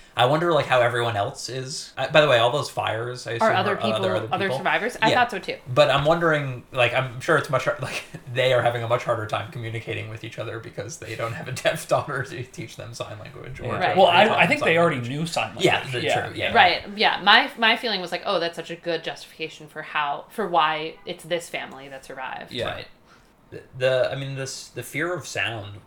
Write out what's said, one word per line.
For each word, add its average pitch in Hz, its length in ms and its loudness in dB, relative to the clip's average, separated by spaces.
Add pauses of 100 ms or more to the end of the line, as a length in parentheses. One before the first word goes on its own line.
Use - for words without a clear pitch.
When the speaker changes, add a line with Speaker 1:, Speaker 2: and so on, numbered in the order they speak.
(160)
Speaker 1:
I 123 120 4
wonder, 165 260 2
like, 139 140 2
how 127 140 4
everyone 117 360 2
else 110 320 -4
is. 127 480 -10
Uh, 135 120 -2
by 156 120 8
the 151 80 6
way, 123 80 8
all 117 140 6
those 143 180 -2
fires, 113 580 -6
I 113 40 -6
Speaker 2:
Are 117 40 -4
Speaker 1:
assume, 220 140 2
Speaker 2:
other - 60 2
Speaker 1:
are 185 60 2
other, 202 200 0
Speaker 2:
people, 214 140 0 (100)
Speaker 1:
other - 260 -2
Speaker 2:
other 185 140 0
Speaker 1:
people. 185 140 -2
Speaker 2:
survivors? 180 420 0
I 220 80 6
Speaker 1:
Yeah. - 60 4
Speaker 2:
thought 240 160 2
so 190 80 -6
too. - 180 -8 (160)
Speaker 1:
But 143 160 6
I'm 143 160 2
wondering, 151 680 2
like, 123 220 2
I'm 127 260 -2
sure 160 180 2
it's - 120 -2
much 135 160 0
har-, - 160 0
like, - 220 -6 (140)
<laughs> - 160 -14
they 127 200 4
are 120 80 4
having 120 220 0
a 113 40 -4
much 120 160 0
harder 113 220 -2
time 107 260 -6
communicating 110 580 -8
with 110 140 -12
each 113 160 -14
other 113 200 -8
because 113 400 -12
they 110 160 -10
don't 113 180 -4
have - 160 -10
a - 20 -10
deaf 156 360 -2
<laughs> 156 60 0
daughter 131 300 -2
to 120 200 -10
teach - 340 -14
them 113 160 -12
sign - 260 -10
language - 400 -14
or 127 140 -6
Speaker 2:
Right. 180 240 0
Speaker 3:
Well, 190 100 10
Speaker 1:
try 175 160 8
to - 20 8
Speaker 3:
I, - 40 8
Speaker 1:
talk - 80 2
Speaker 3:
I 175 60 4
Speaker 1:
in 165 40 6
Speaker 3:
think 285 140 2
Speaker 1:
sign - 80 2
Speaker 3:
they 165 80 4
already 165 200 4
Speaker 1:
language. 120 220 -6
Speaker 3:
knew 165 60 -2
sign 113 340 -4
Speaker 1:
Yeah, - 220 4
Speaker 3:
language. 135 120 -8
Speaker 1:
the, - 100 -4
Speaker 3:
Yeah. 127 240 0
Speaker 1:
true, - 100 -10
yeah. - 160 -2
Speaker 2:
Right, 185 300 6 (120)
yeah. 196 280 2
My, 233 340 8
my 233 180 4
feeling 220 240 -2
was 175 140 -8
like, 175 120 -6
"Oh, 190 140 0
that's 170 160 -2
such 160 160 -10
a 170 40 -8
good 165 280 -4
justification 156 640 -12
for 156 140 -14
how, 147 480 -4
for 202 180 -4
why 160 460 0 (120)
it's 175 200 -10
this 165 240 -4
family 131 400 -10
that 135 160 -16
survived." - 480 -12
Speaker 3:
Yeah. 117 180 -4
Speaker 1:
Right. - 160 -12 (640)
The, 110 120 -16 (160)
the, 127 340 2
I 139 40 -6
mean, 135 200 -8
this, 135 340 -10
the 120 140 -10
fear 165 300 -4
of 156 140 -8
sound 101 600 -6